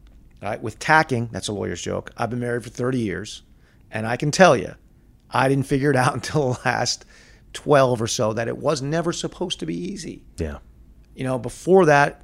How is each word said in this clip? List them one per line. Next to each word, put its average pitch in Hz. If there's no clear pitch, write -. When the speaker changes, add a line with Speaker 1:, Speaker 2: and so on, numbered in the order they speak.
Speaker 1:
All 101
right, 110
with 117
tacking, 135
that's 95
a 110
lawyer's 98
joke. 95
I've 113
been 123
married 120
for 120
thirty 127
years, 98
and 110
I 120
can 151
tell 170
you, -
I 131
didn't 139
figure 143
it 135
out 127
<laughs> -
until 131
the -
last 120
twelve 135
or 117
so 110
that 113
it 123
was 135
never 160
supposed -
to 175
be 165
easy. 175
Speaker 2:
Yeah. 76
Speaker 1:
You -
know, 127
before 165
that, 143